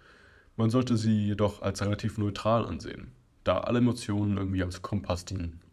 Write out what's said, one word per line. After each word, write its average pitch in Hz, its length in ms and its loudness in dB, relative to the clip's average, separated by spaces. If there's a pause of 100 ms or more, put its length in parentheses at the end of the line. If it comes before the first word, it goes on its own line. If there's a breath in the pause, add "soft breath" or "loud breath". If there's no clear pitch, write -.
(560 loud breath)
Man 110 140 2
sollte 123 280 4
sie 107 300 2
jedoch 104 360 0
als 95 180 -2
relativ 101 380 -2
neutral 107 460 0
ansehen, - 460 -10 (320)
da 92 160 2
alle 120 200 2
Emotionen 104 580 2
irgendwie 95 260 0
als 87 180 -6
Kompass - 440 -4
dienen 85 340 -6 (140)